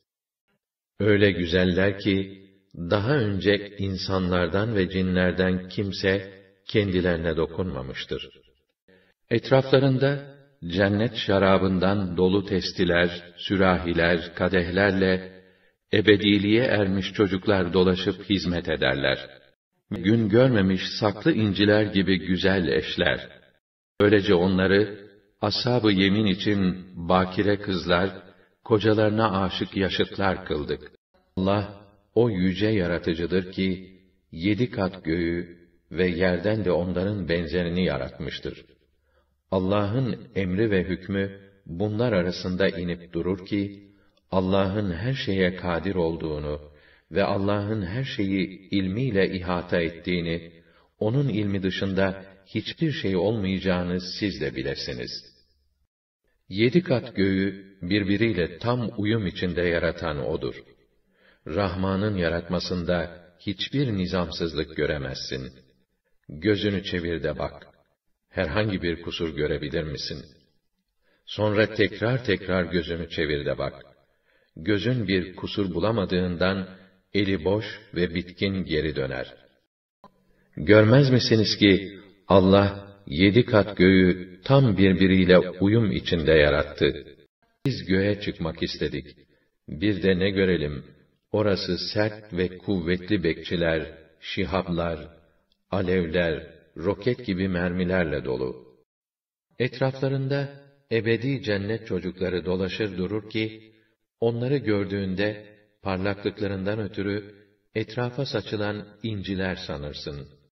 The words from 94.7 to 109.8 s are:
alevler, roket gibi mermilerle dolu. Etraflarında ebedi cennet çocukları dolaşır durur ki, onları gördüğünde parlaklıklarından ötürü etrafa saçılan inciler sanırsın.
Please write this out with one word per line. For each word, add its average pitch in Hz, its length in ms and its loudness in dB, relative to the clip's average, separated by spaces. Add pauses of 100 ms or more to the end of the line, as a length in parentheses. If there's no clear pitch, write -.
alevler, 87 800 -2 (240)
roket 101 480 -2
gibi 95 220 0
mermilerle 87 800 -2
dolu. 64 520 -6 (800)
Etraflarında 135 1000 -2 (300)
ebedi 113 520 0
cennet 104 440 -4
çocukları 90 580 -4
dolaşır 92 520 -4
durur 104 320 -4
ki, 110 440 -6 (460)
onları 120 380 0
gördüğünde 101 880 -2 (360)
parlaklıklarından 98 1000 -4
ötürü 101 560 -6 (400)
etrafa 123 500 -4
saçılan 104 640 -6 (160)
inciler 95 520 -4
sanırsın. 71 720 -10 (240)